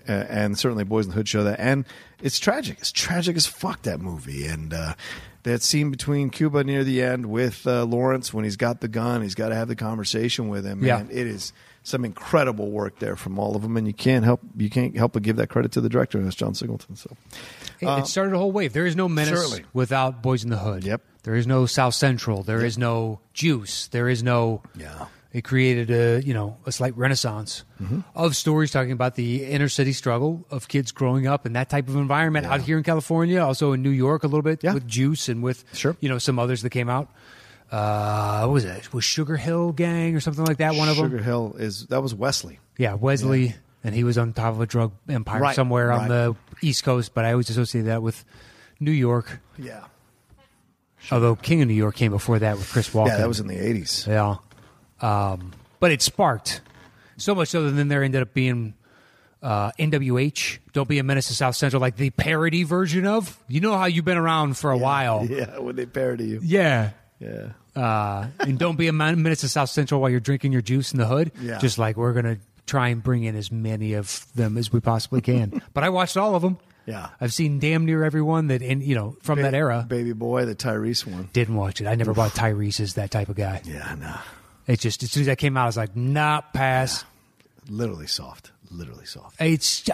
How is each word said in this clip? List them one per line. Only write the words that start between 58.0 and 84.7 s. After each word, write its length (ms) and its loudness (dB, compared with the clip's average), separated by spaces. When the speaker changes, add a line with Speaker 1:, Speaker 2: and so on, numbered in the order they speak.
Speaker 2:
ended 180 2
up 120 -4
being, 420 0
uh, 380 0
N 120 2
W 280 2
H, 420 -2
Don't 140 0
Be 120 2
a 40 0
Menace 260 2
to 60 -4
South 200 2
Central, 260 2
like, 140 2
the 160 0
parody 520 2
version 440 2
of, 400 0
you 140 0
know 160 2
how 80 2
you've 200 2
been 120 2
around 400 2
for 140 0
a 60 4
Speaker 1:
Yeah. 60 0
Speaker 2:
while. 420 2
Speaker 1:
<laughs> 40 -2
Yeah, 300 -4
when 160 -6
they 120 -4
parody 380 -2
you. 180 -4
Speaker 2:
Yeah. 480 4
Speaker 1:
Yeah. 300 -12
Speaker 2:
Uh, 520 0
and 180 0
Don't 180 0
Be 100 2
a 60 2
Men-, 300 2
Menace 180 2
to 80 -2
South 200 0
Central 320 0
while 100 4
you're 80 2
drinking 320 0
your 100 2
juice 300 0
in 80 0
the 80 4
hood. 240 2
Speaker 1:
Yeah. 160 -6
Speaker 2:
Just 220 0
like, 180 2
we're 160 2
gonna 240 0
try 220 2
and 120 -2
bring 220 0
in 120 -2
as 160 -6
many 420 -2
of 320 -6
them 220 0
as 140 -4
we 100 4
possibly 400 0
can. 460 2
Speaker 1:
<laughs> 60 -20
Speaker 2:
But 100 0
I 60 4
watched 280 0
all 180 2
of 80 0
'em. 140 2
Speaker 1:
Yeah. 240 -10
Speaker 2:
I've 120 -2
seen 260 0
damn 260 2
near 180 2
everyone 440 2
that, 160 2
in, 180 0
you 140 0
know, 260 -4
from 160 0
Speaker 1:
Ba-, 60 2
Speaker 2:
that 100 2
era. 340 2
Speaker 1:
Baby 260 -2
Boy, 320 0
the 100 -4
Tyrese 520 -2
one. 240 -10
Speaker 2:
Didn't 240 2
watch 240 -2
it. 80 -4
I 80 2
never 160 0
Speaker 1:
Oof. 60 0
Speaker 2:
bought 140 4
Tyrese 500 0
as 140 -4
that 160 -4
type 180 -2
of 60 -6
guy. 280 -4
Speaker 1:
Yeah, 360 -10
no. 160 -10
Speaker 2:
It 120 4